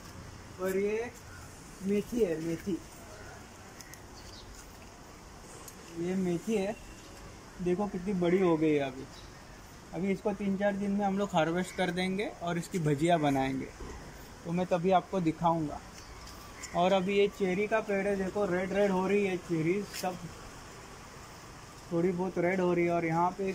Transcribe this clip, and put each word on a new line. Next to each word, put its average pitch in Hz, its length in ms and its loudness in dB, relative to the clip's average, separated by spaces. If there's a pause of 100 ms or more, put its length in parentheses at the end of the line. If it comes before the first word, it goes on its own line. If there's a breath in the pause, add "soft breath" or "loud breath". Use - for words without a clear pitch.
(600)
और 190 180 0
ये 220 320 0 (760)
मेथी 202 360 2
है, 165 200 2
मेथी, 165 380 -2 (3250)
ये 180 160 0
मेथी 180 400 0
है, 202 180 0 (880)
देखो 180 260 2
कितनी 190 280 -2
बड़ी 175 240 6
हो 170 160 6
गई 156 160 6
है 143 100 4
अभी। 135 240 -6 (880)
अभी 180 180 0
इसको 202 220 0
तीन 196 240 0
चार 202 160 4
दिन 202 160 -2
में 202 160 2
हम 190 120 2
लोग 202 140 0
harvest 175 440 2
कर 180 160 2
देंगे 190 400 0 (100)
और 175 160 0
इसकी 175 220 -2
भजिया 151 400 6
बनाएंगे, 135 460 2 (800)
तो 170 80 -4
मैं 180 140 2
तभी 180 260 4
आपको 185 300 4
दिखाऊंगा। 160 580 2 (960)
और 180 160 6
अभी 196 240 4
ये 202 140 8
चेरी 196 360 2
का 220 140 2
पेड़ 202 260 2
है, 202 100 2
देखो 190 300 0
red 180 260 2
red 196 180 6
हो 185 180 4
रही 202 180 4
है 185 120 2
चेरी, 175 440 2 (120)
सब 180 220 -2 (1700)
थोड़ी 175 200 2
बहुत 180 280 -2
red 180 220 4
हो 180 140 4
रही 170 100 4
है, 175 80 4
और 170 120 2
यहाँ 170 260 4
पे 190 240 -2